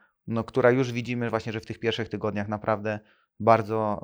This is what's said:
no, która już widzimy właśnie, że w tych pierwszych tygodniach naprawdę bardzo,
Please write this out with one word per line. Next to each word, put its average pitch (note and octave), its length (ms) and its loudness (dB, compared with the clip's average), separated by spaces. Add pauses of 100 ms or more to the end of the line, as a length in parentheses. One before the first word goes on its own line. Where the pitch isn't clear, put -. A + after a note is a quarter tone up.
(280)
no, A2+ 160 -2
która B2 280 4
już B2+ 200 2
widzimy A#2+ 380 -4
właśnie, A2+ 240 -4
że A2 60 -6
w - 60 -14
tych - 140 -10
pierwszych A2+ 300 -2
tygodniach G2+ 380 -4
naprawdę G#2 520 -2 (400)
bardzo, A2 640 2